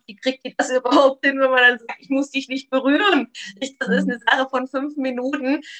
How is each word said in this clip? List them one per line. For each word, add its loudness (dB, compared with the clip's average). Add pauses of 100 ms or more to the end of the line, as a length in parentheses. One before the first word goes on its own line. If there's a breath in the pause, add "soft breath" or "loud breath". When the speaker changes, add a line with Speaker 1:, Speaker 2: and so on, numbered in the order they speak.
Speaker 1:
Wie -20
kriegt -6
die -14
das 0
<laughs> -4
überhaupt 2
hin, 0
wenn 2
man 2
dann 4
sagt, -16
„Ich -12
muss -2
dich -6
nicht -8
berühren“? 2 (320 loud breath)
Ich, -8
das -6
ist 2
Speaker 2:
Mhm. -2
Speaker 1:
eine -8
Sache 0
von -4
fünf -6
Minuten, -4 (180 loud breath)